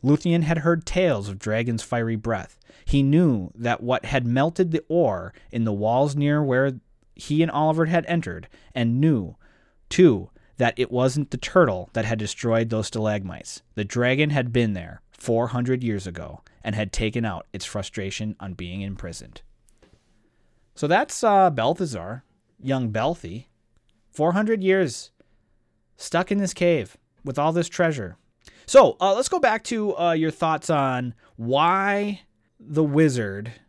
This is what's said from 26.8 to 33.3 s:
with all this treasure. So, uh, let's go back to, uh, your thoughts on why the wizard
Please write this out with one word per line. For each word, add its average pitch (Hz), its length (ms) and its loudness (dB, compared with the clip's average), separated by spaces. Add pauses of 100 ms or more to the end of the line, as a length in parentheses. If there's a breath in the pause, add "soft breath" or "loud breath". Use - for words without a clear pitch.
with 135 160 -6
all 151 140 2
this 165 160 0
treasure. 139 480 -2 (480 loud breath)
So, 240 340 6
uh, 196 160 2
let's 247 140 -2
go 359 120 -2
back 220 240 2
to, 214 340 -2
uh, 170 140 2
your 160 180 0
thoughts 160 400 -4
on 131 440 0 (220 soft breath)
why 190 840 0 (360)
the 151 260 0
wizard 123 680 0 (160)